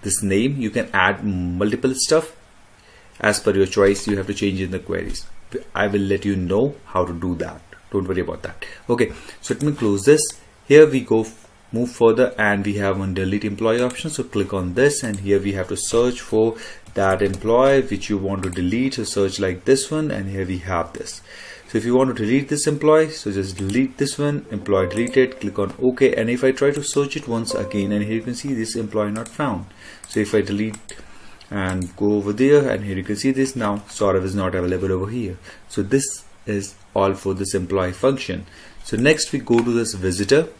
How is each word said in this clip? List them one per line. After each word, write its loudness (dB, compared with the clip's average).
this -2
name. 2
You -2
can -4
add 2
multiple 0
stuff 0
as 2
per 2
your 6
choice. 2
You 0
have -4
to -4
change -2
in -4
the -6
queries. -6
I 0
will 2
let 0
you 0
know 0
how 0
to -4
do -4
that. -8
Don't -2
worry -2
about -8
that. -12
Okay, 0
so -4
let 0
me 2
close 0
this. 8
Here 10
we 2
go, 2
f-, -10
move -2
further, 4
and 2
we -2
have 0
one -4
delete -2
employee 0
option. -4
So -6
click -2
on -4
this, 4
and -2
here 2
we -2
have -4
to -6
search 0
for 0
that 2
employee 4
which -4
you 0
want -2
to -2
delete. 0
So -6
search -2
like -2
this 2
one, -2
and -6
here -4
we -4
have -4
this. -12
If 2
you 0
want 4
to -2
delete 2
this 0
employee, 4
so -6
just -4
delete 0
this -2
one, -2
employee 0
deleted, 2
click -6
on -2
OK. 4
And 0
if -2
I 4
try 2
to -2
search -2
it -10
once -4
again, -2
and 0
here -4
you -2
can -8
see -6
this -4
employee -2
not -6
found. -6
So -2
if -2
I 4
delete -4
and -2
go 2
over 0
there, 4
and -2
here -4
you -6
can -4
see 0
this 0
now, -2
Saurav 2
is -4
not -2
available 0
over -4
here. -6
So -4
this 0
is -6
all 2
for -4
this -4
employee -2
function. -2
So -4
next 2
we -2
go 4
to 0
this -2
visitor. 2